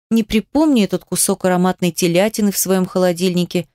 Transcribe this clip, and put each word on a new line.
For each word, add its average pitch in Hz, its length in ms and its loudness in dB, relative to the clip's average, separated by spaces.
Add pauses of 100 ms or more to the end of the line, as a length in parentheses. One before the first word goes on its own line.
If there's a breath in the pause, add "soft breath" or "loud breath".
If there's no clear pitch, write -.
(100)
Не 226 140 0
припомню 254 580 0
этот 185 220 -4
кусок - 400 -2
ароматной 180 480 0
телятины 196 580 0
в - 80 -6
своем 185 280 0
холодильнике 180 880 -2